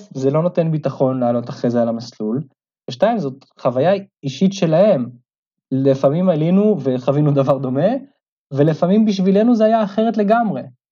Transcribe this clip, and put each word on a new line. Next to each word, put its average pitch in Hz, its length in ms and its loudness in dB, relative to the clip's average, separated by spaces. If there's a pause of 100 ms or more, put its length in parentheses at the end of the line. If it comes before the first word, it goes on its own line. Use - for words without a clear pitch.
(140)
זה 135 180 -2
לא 156 120 0
נותן 170 280 -2
ביטחון 135 480 -2
לעלות 120 300 -2
אחרי - 200 -4
זה 120 120 0
על 117 80 0
המסלול, 117 540 -6 (460)
ושתיים, 190 280 -2
זאת 139 280 -8 (140)
חוויה 135 320 0 (320)
אישית 190 300 -2
שלהם. 160 560 2 (600)
לפעמים 139 580 2
עלינו 180 540 2
וחווינו 135 480 0
דבר 139 260 2
דומה, 135 340 -2 (640)
ולפעמים 165 520 2
בשבילנו 196 500 2
זה 214 100 2
היה 220 180 2
אחרת 220 340 -2
לגמרי. 208 440 0 (300)